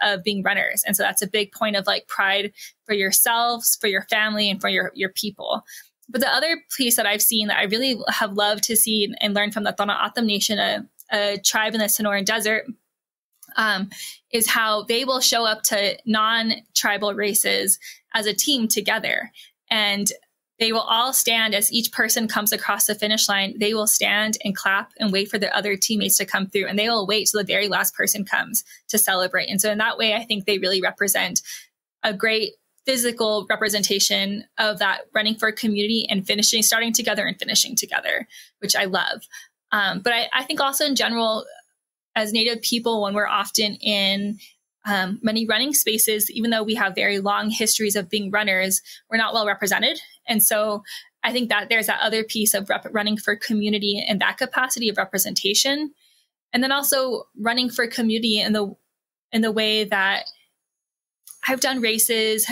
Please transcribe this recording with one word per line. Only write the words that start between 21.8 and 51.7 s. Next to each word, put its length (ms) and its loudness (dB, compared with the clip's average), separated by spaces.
person 360 0
comes 240 0
across 340 0
the 80 0
finish 340 0
line. 300 0
They 160 0
will 120 0
stand 560 0
and 140 -2
clap 420 -2
and 140 0
wait 160 0
for 100 -4
their 160 0
other 220 0
teammates 400 0
to 80 0
come 220 -2
through. 200 -2
And 120 -2
they 100 0
will 180 0
wait 240 0
till 100 0
the 60 -2
very 220 0
last 260 0
person 300 -2
comes 400 -4
to 80 -2
celebrate. 540 0
And 100 0
so 100 2
in 80 -2
that 200 0
way, 160 2
I 100 -4
think 220 -4
they 120 0
really 220 0
represent 640 -2
a 120 0
great 380 0
physical 640 0
representation 920 0
of 220 0
that 240 0
running 200 2
for 140 0
a 40 2
community 560 0
and 180 0
finishing, 360 2
starting 320 2
together 320 0
and 120 -4
finishing 380 0
together, 500 -2
which 140 -2
I 120 0
love. 380 -4
Um, 280 0
but 140 0
I, 180 0
I 120 -2
think 160 -4
also 260 0
in 100 0
general, 480 0
as 160 0
Native 300 2
people, 400 0
when 140 -2
we're 120 0
often 500 -2
in, 640 0
um, 380 -2
many 240 0
running 260 0
spaces, 580 0
even 200 -2
though 120 2
we 120 -2
have 200 0
very 260 0
long 280 0
histories 480 0
of 140 -2
being 200 -2
runners, 520 2
we're 80 -2
not 160 0
well 140 2
represented. 520 0
And 140 2
so 400 2
I 100 0
think 160 0
that 220 2